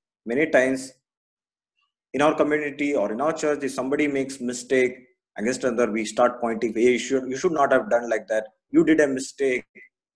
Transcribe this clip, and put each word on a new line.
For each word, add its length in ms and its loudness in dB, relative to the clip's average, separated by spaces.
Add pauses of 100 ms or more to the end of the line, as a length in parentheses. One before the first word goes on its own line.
(240)
Many 260 -2
times 420 0 (1200)
in 100 -2
our 140 4
community 580 0
or 160 0
in 100 -4
our 120 0
church, 320 -4
if 80 -4
somebody 340 -2
makes 340 -4
mistake 580 0 (380)
against 280 -2
another, 260 0
we 140 -2
start 360 0
pointing, 320 -2
"Hey, 200 4
you 60 0
should, 300 -2
you 80 -6
should 140 0
not 220 2
have 180 2
done 180 0
like 200 -4
that. 180 -2 (240)
You 140 6
did 160 4
a 80 4
mistake." 560 -4 (500)